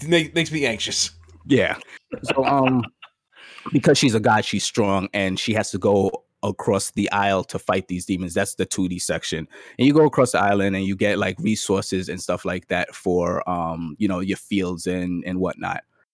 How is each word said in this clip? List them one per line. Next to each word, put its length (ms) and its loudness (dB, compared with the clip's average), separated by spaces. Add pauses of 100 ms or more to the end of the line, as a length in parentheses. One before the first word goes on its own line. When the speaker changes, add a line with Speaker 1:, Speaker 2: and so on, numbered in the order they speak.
Speaker 1:
ma-, 280 2
makes 180 0
me 140 0
anxious. 440 -2 (360)
Speaker 2:
Yeah. 300 2 (480)
So, 200 0
um, 380 2 (880)
because 260 4
she's 160 4
a 60 2
god, 240 4
she's 200 -2
strong, 500 0
and 240 0
she 160 -2
has 160 0
to 80 -6
go 320 4 (320)
across 500 -2
the 180 -2
isle 340 2
to 140 -8
fight 300 -2
these 180 -6
demons. 260 -2
That's 220 -2
the 100 -2
two 240 -2
D 100 -6
section. 480 -4 (320)
And 80 4
you 60 6
go 140 8
across 260 2
the 80 2
island, 360 2
and 80 -2
you 120 -2
get, 220 2
like, 220 -2
resources 680 -2
and 120 -8
stuff 240 -4
like 240 -6
that 260 -2
for, 540 -2
um, 500 -6
you 100 0
know, 120 -2
your 160 -2
fields 500 -4
and, 400 -4
and 140 -4
whatnot. 420 -4 (320)